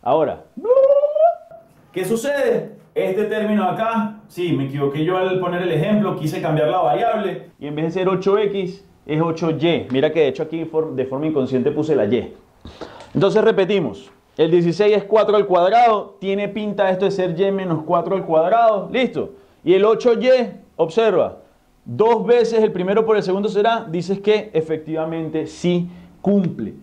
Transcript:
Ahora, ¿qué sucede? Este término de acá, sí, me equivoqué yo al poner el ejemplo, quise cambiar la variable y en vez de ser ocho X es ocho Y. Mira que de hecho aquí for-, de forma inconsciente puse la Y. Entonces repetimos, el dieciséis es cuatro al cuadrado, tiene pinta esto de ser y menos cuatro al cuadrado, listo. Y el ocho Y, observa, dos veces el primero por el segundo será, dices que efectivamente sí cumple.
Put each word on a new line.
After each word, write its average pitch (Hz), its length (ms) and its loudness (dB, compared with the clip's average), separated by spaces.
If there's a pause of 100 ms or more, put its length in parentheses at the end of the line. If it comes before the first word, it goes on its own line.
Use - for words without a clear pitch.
Ahora, 135 420 0 (1500)
¿qué 185 120 -4
sucede? 247 720 -2 (180)
Este 190 300 -2
término 214 400 -2
de 180 60 0
acá, 220 580 -4
sí, 175 240 -4
me 135 140 -2
equivoqué 143 360 -4
yo 185 140 0
al 185 240 0
poner 175 220 -4
el 175 100 -2
ejemplo, 190 420 0
quise 156 280 -6
cambiar 156 260 0
la - 120 0
variable 202 680 -2 (100)
y 139 80 -12
en 147 80 -8
vez 156 120 -4
de 165 40 -4
ser 185 200 -2
ocho 190 260 0
X 196 500 -4 (200)
es 151 160 -2
ocho 165 280 -2
Y. 147 400 0
Mira 135 220 0
que 160 80 0
de 143 80 4
hecho 135 140 -4
aquí 160 240 -6
for-, 156 280 -4
de 131 120 -2
forma 139 200 -4
inconsciente 135 440 0
puse 151 260 0
la 110 80 2
Y. 104 300 -2 (800)
Entonces 190 280 2
repetimos, 185 680 0 (240)
el 160 140 2
dieciséis 175 440 2
es 202 100 0
cuatro 208 320 2
al 202 100 2
cuadrado, 202 720 4
tiene 196 280 -2
pinta 202 420 -2
esto 185 160 0
de 185 40 2
ser 175 300 -2
y 196 100 2
menos 180 360 -2
cuatro 175 280 0
al 175 120 -4
cuadrado, 190 680 2
listo. 226 400 -2 (320)
Y 165 80 4
el 190 140 6
ocho 226 340 2
Y, 247 80 0 (480)
observa, 170 640 0 (480)
dos 208 400 2
veces 226 360 4
el 214 100 2
primero 190 340 0
por 214 100 4
el 196 60 0
segundo 190 260 -2
será, 220 420 0
dices 180 300 -4
que 214 320 0
efectivamente 160 960 -4
sí 175 420 -2 (320)
cumple. 170 640 -2